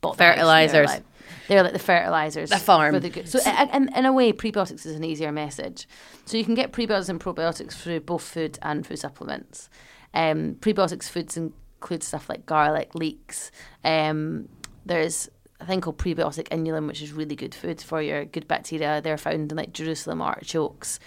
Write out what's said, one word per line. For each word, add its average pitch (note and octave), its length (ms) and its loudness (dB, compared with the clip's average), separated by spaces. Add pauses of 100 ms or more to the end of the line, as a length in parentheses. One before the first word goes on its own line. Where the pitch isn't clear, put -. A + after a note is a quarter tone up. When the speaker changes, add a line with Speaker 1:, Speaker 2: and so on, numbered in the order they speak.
Speaker 1:
bought D#3+ 160 -4
the F3+ 80 8
house, E3+ 80 12
and - 80 2
they're E3 80 6
Speaker 2:
Fertilizers. D#3+ 420 8
Speaker 1:
like, C#3 120 -2 (440)
they're G3 160 8
like F3 120 0
the F#3 40 -4
fertilizers D#3+ 720 0
Speaker 2:
The - 80 4
farm. D#3 340 6
Speaker 1:
for C#3+ 60 4
the E3 120 -2
good. - 180 -10
So B3+ 100 2
a-, - 100 2 (240)
and C4+ 220 4
in B3+ 100 2
a C4 80 6
way, B3 200 6
prebiotics G#3 520 -4
is D#3 120 -8
an D#3+ 80 -6
easier D#3 260 -4
message. D3 560 -8 (380)
So A3+ 120 -6
you A3+ 80 0
can A3+ 120 0
get - 160 0
prebiotics G#3 360 -2
and E3+ 120 -6
probiotics E3 540 -4
through E3 260 -6
both D#3+ 240 -4
food D#3 380 -6
and D3+ 220 -4
through D3 120 -12
supplements. - 720 -12 (480)
Um, D#3 440 2
prebiotics G3 480 0
foods E3 280 -8
include - 680 -8
stuff - 240 -8
like - 180 -10
garlic, D3+ 480 0
leeks. - 560 -8 (340)
Um, D#3 640 -2 (380)
there's E3 420 -2 (320)
a E3+ 60 -18
thing F#3 140 -2
called E3 180 -6
prebiotic D#3+ 520 -4
inulin, D#3+ 360 -4
which D3 160 -10
is D3 100 -12
really D3+ 220 -8
good - 180 -10
food E3+ 300 -10
for D#3+ 180 -6
your C#3+ 240 -4
good - 220 -10
bacteria. D3+ 560 -2
They're D#3 160 -4
found D#3 320 -4
in, D#3 80 -8
like, D#3 140 -10
Jerusalem D#3+ 500 -8
artichokes, - 840 -6